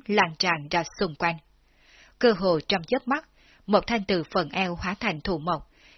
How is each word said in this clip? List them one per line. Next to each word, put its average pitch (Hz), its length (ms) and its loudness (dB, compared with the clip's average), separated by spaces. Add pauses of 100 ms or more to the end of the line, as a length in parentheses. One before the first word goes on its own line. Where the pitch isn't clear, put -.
lan 190 320 2
tràn 160 300 -2
ra 170 140 0 (160)
xung 165 160 -2
quanh. 170 200 -2 (840)
Cơ 233 180 6
hồ 175 220 2
trong 175 240 -2
chớp 247 240 -2
mắt, 277 220 -2 (380)
Mộc 196 200 4
Thanh 226 160 0
từ 180 200 0 (100)
phần 165 160 0
eo 180 260 -2
hóa 185 240 -6
thành 170 220 -4
thụ 185 160 -2
mộc, 156 340 -6 (260)